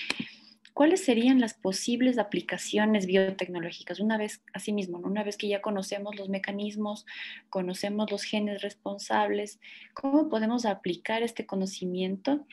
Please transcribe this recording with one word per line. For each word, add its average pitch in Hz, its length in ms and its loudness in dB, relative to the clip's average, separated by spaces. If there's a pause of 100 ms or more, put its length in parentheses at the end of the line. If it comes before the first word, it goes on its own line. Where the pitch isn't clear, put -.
(720)
¿Cuáles 339 300 4
serían 247 360 6
las 220 160 2
posibles 240 640 0
aplicaciones 208 880 2
biotecnológicas? 180 920 0
Una 220 160 2
vez, 214 280 -4 (100)
asimismo, 196 460 -4
¿no? 180 80 -6
Una 208 160 -2
vez 208 120 -4
que 214 120 -4
ya 202 120 0
conocemos 202 560 -4
los 196 140 -8
mecanismos, 208 800 -4 (420)
conocemos 202 600 -2
los 202 100 -2
genes 208 400 -2
responsables, 202 1000 -2 (360)
¿cómo 294 340 2
podemos 226 380 2
aplicar 196 560 -2
este 226 240 -4
conocimiento, 190 1040 -2